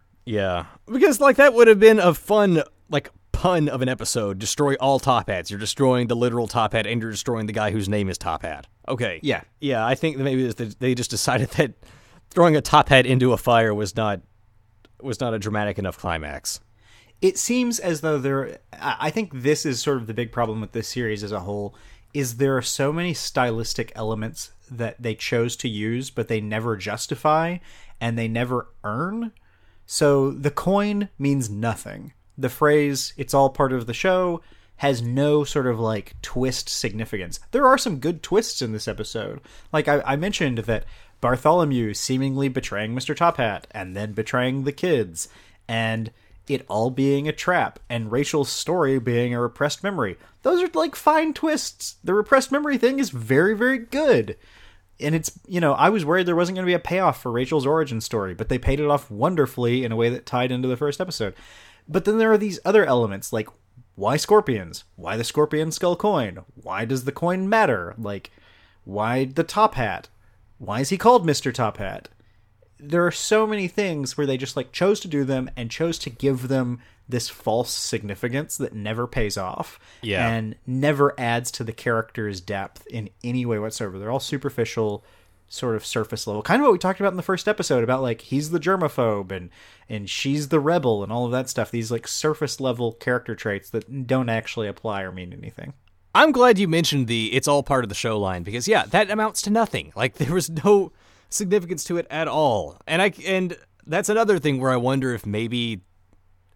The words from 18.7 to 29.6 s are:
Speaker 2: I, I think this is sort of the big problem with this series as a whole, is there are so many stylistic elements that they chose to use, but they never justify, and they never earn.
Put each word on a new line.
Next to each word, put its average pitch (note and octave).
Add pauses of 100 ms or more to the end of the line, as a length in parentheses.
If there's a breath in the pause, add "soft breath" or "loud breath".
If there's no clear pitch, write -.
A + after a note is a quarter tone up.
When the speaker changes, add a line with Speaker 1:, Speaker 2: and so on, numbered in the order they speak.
Speaker 2:
I, -
I D3+
think G#3
this C#3
is B2+
sort C#3
of A2+
the A2+
big A2+
problem A2
with G#2+
this A2
series G#2+
as G#2
a G#2
whole, G#2 (360 soft breath)
is B2
there C3+
are B2
so C#3
many E3+
stylistic A#2
elements A2 (180)
that A#2
they A#2
chose A#2+
to C3
use, A2+
but A#2
they A2
never G#2+
justify, D3+ (420 soft breath)
and A#2
they A#2
never A#2+ (160)
earn. F#3 (560)